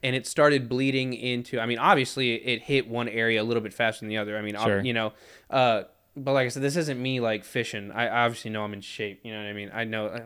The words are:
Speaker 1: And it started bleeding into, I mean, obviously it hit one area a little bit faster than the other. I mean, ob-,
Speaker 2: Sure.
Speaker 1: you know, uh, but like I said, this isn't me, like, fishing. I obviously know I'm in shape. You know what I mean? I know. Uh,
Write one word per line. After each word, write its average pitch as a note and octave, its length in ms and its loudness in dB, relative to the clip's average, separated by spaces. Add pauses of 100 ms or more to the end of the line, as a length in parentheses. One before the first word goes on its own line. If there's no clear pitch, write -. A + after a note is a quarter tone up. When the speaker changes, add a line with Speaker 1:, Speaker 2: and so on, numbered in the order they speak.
Speaker 1:
And B2+ 140 0
it A#2+ 120 -2
started C#3+ 400 4
bleeding C3 460 0
into, A#2+ 460 -4
I A2+ 80 -2
mean, A#2+ 120 0
obviously C3 560 2
it A#2 280 -2
hit C3+ 240 0
one A#2 200 -2
area A2+ 340 2
a A2 40 0
little A#2 160 0
bit G#2+ 120 -8
faster A2+ 280 0
than A2 80 -8
the A2 80 -2
other. G#2 200 -4
I G#2 40 -4
mean, G#2 140 -4
ob-, A2 120 0
Speaker 2:
Sure. G2+ 140 4
Speaker 1:
you B2 120 0
know, A2 200 -2 (380)
uh, A#2 320 4 (340)
but C#3 140 -2
like C3+ 140 4
I A#2+ 40 0
said, C3+ 140 -6
this C#3 140 0
isn't C#3+ 240 -2
me, C3 180 0
like, A2 240 0
fishing. G#2+ 480 -6
I A#2 160 0
obviously A#2 420 2
know G#2+ 140 -4
I'm G#2 100 -6
in G2+ 60 -10
shape. G2 460 -8
You A2 80 -10
know G#2+ 60 -8
what G#2 80 -8
I G#2 60 -8
mean? G#2 200 -8
I A2+ 100 -4
know. A2 220 -4
Uh, G#2+ 200 -6